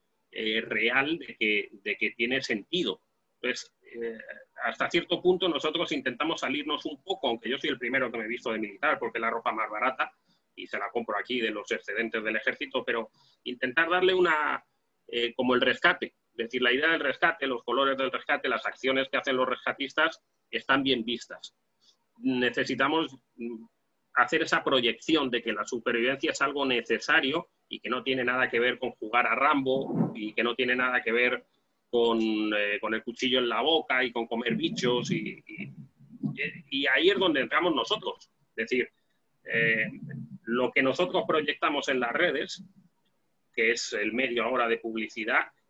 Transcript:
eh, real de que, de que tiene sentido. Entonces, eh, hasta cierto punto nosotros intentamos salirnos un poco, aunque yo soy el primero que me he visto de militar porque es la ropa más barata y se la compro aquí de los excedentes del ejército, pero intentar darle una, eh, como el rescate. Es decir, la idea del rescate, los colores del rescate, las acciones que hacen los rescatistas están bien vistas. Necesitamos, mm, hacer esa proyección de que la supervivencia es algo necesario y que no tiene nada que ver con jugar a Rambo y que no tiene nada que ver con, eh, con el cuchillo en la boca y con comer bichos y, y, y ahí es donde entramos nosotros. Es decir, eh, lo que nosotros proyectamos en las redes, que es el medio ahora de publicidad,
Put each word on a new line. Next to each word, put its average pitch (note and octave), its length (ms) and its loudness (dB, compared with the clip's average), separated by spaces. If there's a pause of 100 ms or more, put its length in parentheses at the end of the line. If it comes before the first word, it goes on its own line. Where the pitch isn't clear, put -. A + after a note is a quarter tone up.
(300)
eh, A2 300 -2
real B2 600 0
de B2 180 -14
que, G#2 340 0
de - 240 -6
que G#2 160 -2
tiene B2 300 -2
sentido. A#2+ 580 -2 (400)
Entonces, - 420 -6
eh, A#2 360 -8 (460)
hasta - 260 -2
cierto E3+ 320 0
punto F3+ 260 4
nosotros D#3 460 -2
intentamos C#3+ 480 -2
salirnos C#3+ 440 -4
un D3 160 -8
poco, - 280 -2
aunque A#2 200 -2
yo C3 80 -2
soy D#3 120 -4
el C3 100 -2
primero B2 320 -2
que A#2+ 60 -6
me A2 80 -4
he - 20 -8
visto A#2+ 240 -4
de A2 80 -2
militar A2+ 400 -2
porque A#2 200 -4
es - 20 -4
la A#2 80 0
ropa A#2 220 -2
más G#2+ 180 -2
barata B2+ 420 -2 (440)
y F#2 120 -14
se A2+ 100 -6
la G2+ 140 -4
compro A2+ 260 -2
aquí B2 220 -4
de A2 120 0
los G#2+ 200 -6
excedentes A2 520 -2
del A2 120 -2
ejército, C3 480 -4
pero A#2 280 -2 (320)
intentar E3 460 -2
darle F#3 240 4
una, D#3 500 2 (440)
eh, A#2 260 -2
como B2+ 200 2
el B2 80 6
rescate. C3+ 540 2 (160)
Es A2+ 140 -4
decir, A#2+ 160 -2
la B2 120 4
idea D3 160 4
del D#3+ 100 4
rescate, C#3+ 480 0
los B2 160 -2
colores C3+ 340 2
del C3 140 0
rescate, C#3 380 -2
las A#2 160 -2
acciones C3 440 0
que - 80 -2
hacen C3 200 0
los B2+ 100 4
rescatistas C3+ 720 -2 (300)
están C3+ 320 2
bien B2 220 2
vistas. - 500 -8 (600)
Necesitamos, C3 1000 0 (200)
mm, A#2 300 -8 (500)
hacer C#3+ 260 4
esa D3 220 0
proyección C3+ 640 2
de A#2 140 0
que A2+ 100 -2
la G#2 120 -4
supervivencia B2+ 640 -2
es - 100 -2
algo C#3 240 0
necesario C3 840 0 (200)
y A2+ 100 -10
que - 100 -8
no B2 120 -2
tiene C3 220 0
nada B2+ 260 2
que A#2 100 0
ver A#2+ 200 2
con B2 120 -4
jugar A#2 360 0
a A2+ 80 0
Rambo C3+ 800 2
y A2 180 -6
que - 80 -2
no A#2 140 0
tiene B2 200 0
nada B2+ 280 0
que A2+ 80 -2
ver B2 340 2 (460)
con, A#2 280 4 (380)
eh, G#2 240 0
con A2 140 -2
el A2+ 80 -4
cuchillo B2 340 0
en B2 120 2
la A2 120 0
boca C#3 420 2
y B2 80 -2
con A#2 140 -2
comer A2+ 300 -2
bichos B2 560 0
y, - 340 -6
y, - 260 -12 (1000)
y C#3 160 0
ahí C#3+ 220 4
es F#3+ 100 4
donde E3 220 4
entramos D3+ 340 2
nosotros. - 560 -4 (240)
Es - 0 -
decir, A#2+ 340 0 (540)
eh, - 420 2 (600)
lo A#2+ 260 0
que A#2 100 2
nosotros D#3 460 2
proyectamos D3+ 640 0
en C3 100 2
las A#2+ 140 0
redes, D3+ 500 0 (920)
que A2+ 180 4
es - 220 -2
el G#2+ 200 -2
medio A#2+ 320 0
ahora B2 220 2
de A2+ 100 2
publicidad, A2+ 720 -2 (180)